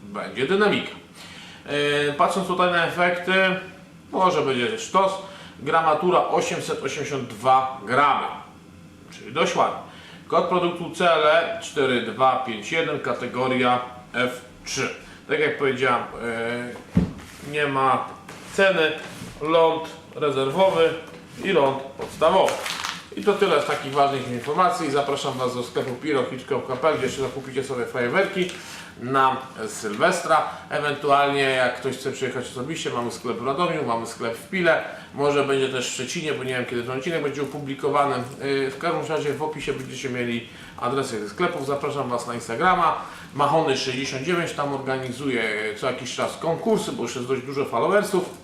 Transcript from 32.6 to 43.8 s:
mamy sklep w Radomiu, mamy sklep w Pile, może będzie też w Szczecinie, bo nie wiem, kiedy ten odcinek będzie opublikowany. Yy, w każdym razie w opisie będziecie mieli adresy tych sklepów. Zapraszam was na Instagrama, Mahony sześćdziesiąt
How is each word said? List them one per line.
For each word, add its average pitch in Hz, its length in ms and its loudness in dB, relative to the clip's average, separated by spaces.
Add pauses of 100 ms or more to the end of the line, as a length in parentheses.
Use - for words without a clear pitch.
mamy 117 200 -2
sklep 113 260 -6
w 120 100 -6
Radomiu, 160 400 0
mamy 117 200 -2
sklep 113 300 -6
w - 120 -14
Pile, 170 360 2 (300)
może 143 300 2
będzie 135 240 2
też 131 220 -4
w - 20 -6
Szczecinie, 151 400 -4
bo 127 120 -4
nie 127 100 -2
wiem, 123 120 -2
kiedy 120 160 -2
ten 131 160 -4
odcinek 165 240 -2
będzie 143 200 -2
opublikowany. 139 760 0 (240)
Yy, 139 300 0
w 131 80 -12
każdym 156 380 -2
razie 143 180 0
w 135 80 -4
opisie 147 300 -4
będziecie 131 360 -8
mieli 120 400 -2 (320)
adresy 123 400 -2
tych 104 100 -6
sklepów. 170 360 -2
Zapraszam 135 420 -2
was 120 180 -4
na 120 80 -6
Instagrama, 151 680 2 (320)
Mahony 147 420 2
sześćdziesiąt 131 460 -4